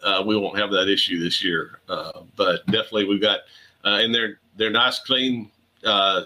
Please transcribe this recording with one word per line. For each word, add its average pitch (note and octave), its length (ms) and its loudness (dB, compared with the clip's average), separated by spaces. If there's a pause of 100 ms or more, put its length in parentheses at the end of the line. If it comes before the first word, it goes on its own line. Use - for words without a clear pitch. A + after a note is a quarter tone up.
uh, G2 220 0
we G#2+ 120 2
won't G2 200 -2
have G#2 140 0
that F#2+ 160 2
issue F#2 340 2
this E2+ 220 -2
year. E2+ 460 -4
Uh, D#2+ 320 -10 (160)
but F2+ 300 0
definitely G#2+ 420 0
we've G2+ 120 0
got, G2+ 180 0 (440)
uh, G2+ 160 2
and A2+ 140 2
they're, A2+ 260 -2 (180)
they're A2 120 0
nice, A#2+ 300 2
clean, B2+ 500 -2 (360)
uh, G2 400 2